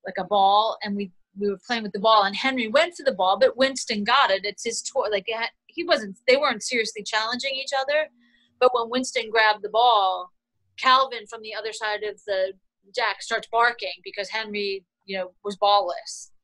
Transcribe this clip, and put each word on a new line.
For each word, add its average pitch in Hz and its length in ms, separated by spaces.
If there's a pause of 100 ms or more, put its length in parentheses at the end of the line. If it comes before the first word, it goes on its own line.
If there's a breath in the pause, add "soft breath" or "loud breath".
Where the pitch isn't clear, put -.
like 185 140
a 190 60
ball, 202 580
and 208 120
we, 202 180 (280)
we 202 80
were 196 180
playing 233 160
with 208 100
the 208 60
ball, 214 260
and 196 120
Henry 262 320
went 320 260
for 311 100
the 262 100
ball, 185 240
but 262 180
Winston 247 480
got 247 260
it. 196 140
It's 208 200
his 233 180
toy. 247 280
Like, 202 160
it 226 80
had, 226 140 (180)
he - 160
wasn't, 233 360 (100)
they 254 80
weren't 277 260
seriously 220 400
challenging 233 520
each 269 200
other. 285 340 (520 soft breath)
But 254 140
when 233 160
Winston 247 400
grabbed 214 320
the 208 80
ball, 196 600 (480)
Calvin 254 480
from 226 140
the 214 140
other 214 180
side 208 320
of 208 220
the 190 260 (420)
deck 214 280
starts - 280
barking 233 440 (100)
because 190 240
Henry, 208 560 (220)
you 196 100
know, 185 160 (100)
was 202 140
ballless. 202 760 (140)